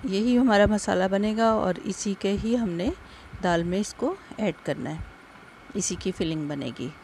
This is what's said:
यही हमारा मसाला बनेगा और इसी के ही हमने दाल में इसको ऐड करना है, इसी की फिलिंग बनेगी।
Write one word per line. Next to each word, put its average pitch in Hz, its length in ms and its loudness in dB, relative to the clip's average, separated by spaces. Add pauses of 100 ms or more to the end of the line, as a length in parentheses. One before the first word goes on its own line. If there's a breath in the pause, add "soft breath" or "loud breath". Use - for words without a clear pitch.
यही 214 300 2
हमारा 214 300 6
मसाला 196 420 2
बनेगा 214 480 2
और 180 220 0
इसी 202 440 -4
के 196 80 0
ही 214 240 0
हमने 208 380 0 (500 loud breath)
दाल 170 220 2
में 180 140 0
इसको 247 360 -2 (260)
ऐड 208 140 0 (120)
करना 147 240 -4
है, 160 140 -8 (720)
इसी 185 200 -4
की 185 160 -4
फिलिंग 160 360 -4
बनेगी। 139 420 -6 (140)